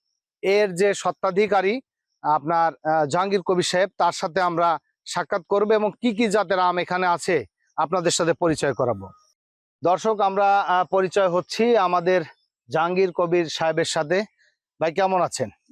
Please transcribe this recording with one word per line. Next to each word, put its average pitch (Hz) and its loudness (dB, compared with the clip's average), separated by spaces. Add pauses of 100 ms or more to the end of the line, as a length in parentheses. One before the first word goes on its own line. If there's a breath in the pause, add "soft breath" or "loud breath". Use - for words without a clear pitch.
(420)
এর 196 2
যে 196 2
স্বত্বাধিকারী 190 0 (420)
আপনার, 156 0 (160)
আহ, 156 2
জাহাঙ্গীর 185 0
কবির 180 0
সাহেব, 185 0
তার 170 2
সাথে 180 -4
আমরা 170 0 (280)
সাক্ষাৎ 175 -6
করব 208 2
এবং 214 2 (100)
কি 233 0
কি 220 0
জাতের 190 0
আম 180 2
এখানে 180 -2
আছে 170 0 (320)
আপনাদের 165 0
সাথে 165 0
পরিচয় 151 0
করাবো। 107 -4 (800)
দর্শক, 196 0
আমরা, 202 2
আহ, 180 0
পরিচয় 190 0
হচ্ছি 214 0
আমাদের 180 2 (480)
জাহাঙ্গীর 175 0
কবির 175 0
সাহেবের 160 -2
সাথে। 165 -2 (580)
ভাই, 160 -2
কেমন 190 0
আছেন? 127 -4 (220)